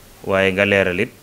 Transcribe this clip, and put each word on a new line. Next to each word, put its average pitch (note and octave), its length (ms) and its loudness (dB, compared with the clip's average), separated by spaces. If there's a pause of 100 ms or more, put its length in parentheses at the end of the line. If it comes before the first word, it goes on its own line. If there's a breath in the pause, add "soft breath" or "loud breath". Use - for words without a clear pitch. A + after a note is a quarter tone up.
(240)
Waaye F#2+ 280 0
nga G2 140 0
leeral F#2+ 340 0
it A#2 100 -4 (120)